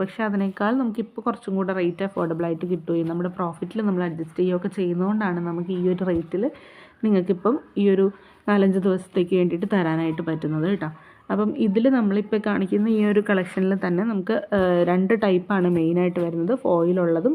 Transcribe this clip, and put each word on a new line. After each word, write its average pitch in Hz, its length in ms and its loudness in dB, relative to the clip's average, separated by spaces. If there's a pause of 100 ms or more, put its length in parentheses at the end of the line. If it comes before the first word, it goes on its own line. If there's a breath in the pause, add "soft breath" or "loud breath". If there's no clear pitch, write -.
പക്ഷേ 190 280 -4
അതിനേക്കാൾ 202 420 -2 (100)
നമുക്കിപ്പോൾ 226 460 -4
കുറച്ചും 208 320 -4
കൂടെ 190 220 -2
റേറ്റ് 175 280 -2
അഫോർഡബിൾ 170 400 -2
ആയിട്ട് 165 240 -4
കിട്ടുകയും 165 400 -2
നമ്മുടെ 180 240 -4
പ്രോഫിറ്റിൽ 180 520 -6
നമ്മൾ 180 200 0
അഡ്ജസ്റ്റ് 160 320 -10
ചെയ്യുകയൊക്കെ 185 380 0
ചെയ്യുന്നതുകൊണ്ടാണ് 185 640 0 (100)
നമുക്ക് 175 300 -4
ഈ - 20 -2 (120)
ഒരു 185 80 -4 (100)
റേറ്റിൽ 165 320 -2 (600 loud breath)
നിങ്ങൾക്കിപ്പം 202 500 2 (260)
ഈ - 20 2 (100)
ഒരു 190 140 4 (420 loud breath)
നാലഞ്ച് 196 380 4
ദിവസത്തേക്ക് 185 520 0
വേണ്ടിയിട്ട് 175 280 0 (100)
തരാനായിട്ട് 165 520 0
പറ്റുന്നത് 156 420 -2
കേട്ടോ. 160 180 -4 (420 loud breath)
അപ്പം 208 180 0 (160)
ഇതിൽ 220 200 2 (100)
നമ്മളിപ്പോൾ 208 500 0
കാണിക്കുന്ന 202 420 0 (120)
ഈ - 100 4
ഒരു 208 180 4
കളക്ഷനിൽ 190 460 0 (100)
തന്നെ 180 280 0
നമുക്ക്, 202 240 -2 (220)
ആ, - 20 4 (300)
രണ്ട് 185 240 2 (100)
ടൈപ്പാണ് 180 520 2
മെയിനായിട്ട് 175 500 2
വരുന്നത്, 170 280 -2 (100)
ഫോയിൽ 175 400 2
ഉള്ളതും 170 320 2